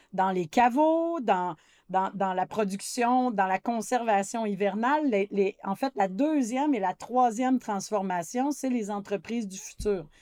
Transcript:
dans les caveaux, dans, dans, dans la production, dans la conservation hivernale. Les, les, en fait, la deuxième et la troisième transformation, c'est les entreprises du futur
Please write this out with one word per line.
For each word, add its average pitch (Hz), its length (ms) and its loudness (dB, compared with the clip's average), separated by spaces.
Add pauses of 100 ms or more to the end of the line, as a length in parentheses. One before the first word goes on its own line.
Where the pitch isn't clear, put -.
(140)
dans 185 160 2
les 180 160 0
caveaux, 311 760 4
dans, 180 340 0 (360)
dans, 190 240 0
dans 196 180 0
la 185 140 0
production, 233 840 0
dans 196 160 2
la 190 120 0
conservation 226 880 0
hivernale. 220 640 0
Les, 202 200 2
les, 196 340 0
en 196 100 -2
fait, 269 220 -2
la - 120 2
deuxième 269 680 0
et 214 60 0
la 180 140 0
troisième 247 640 2
transformation, 196 920 -2
c'est 269 200 -4
les 220 200 -2
entreprises 202 560 -6
du 185 120 -12
futur 185 500 -4 (140)